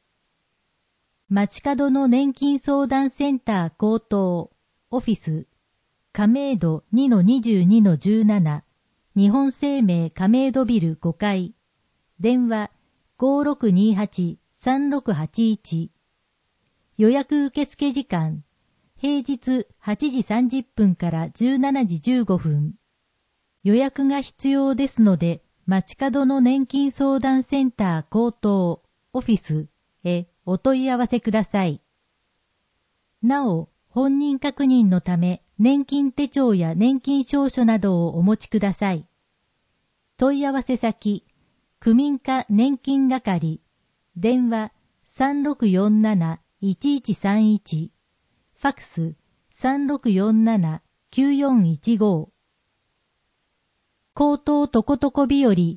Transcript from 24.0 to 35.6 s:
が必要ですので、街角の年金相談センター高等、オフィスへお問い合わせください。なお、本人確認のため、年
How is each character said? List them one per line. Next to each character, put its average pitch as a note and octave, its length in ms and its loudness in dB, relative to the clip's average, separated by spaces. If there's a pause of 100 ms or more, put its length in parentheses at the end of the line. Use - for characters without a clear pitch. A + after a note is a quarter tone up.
が C#4 140 0
必 - 300 -6
要 C#4 260 2
で C4+ 140 -2
す - 120 0
の G3+ 140 6
で、 E3 260 -4 (240)
街 F#3 300 -2
角 C4+ 300 -2
の C4+ 160 2
年 B3+ 260 2
金 C#4 240 -2
相 C4+ 300 0
談 C4 220 0
セ C#4 200 -2
ン B3+ 80 0
タ F3+ 280 -2
ー D3+ 100 -10
高 A3+ 240 -2
等、 F#3+ 500 -2 (300)
オ C4 80 -4
フ - 100 -8
ィ G#3 60 4
ス D3+ 320 -6 (340)
へ F3 240 -4 (180)
お F#3 120 -4
問 C4 260 0
い C4 60 -2
合 B3 80 -2
わ B3 100 -2
せ A#3+ 140 -2
く A3+ 100 -4
だ G#3+ 140 0
さ G3 200 -2
い。 D3 160 -6 (1400)
な C4+ 240 0
お、 E3 220 -4 (180)
本 C#4 320 -2
人 C#4+ 180 -2
確 C#4+ 280 -6
認 B3+ 220 4
の F#3 120 2
た F3+ 160 -2
め、 F3 300 -2 (140)
年 C4+ 260 2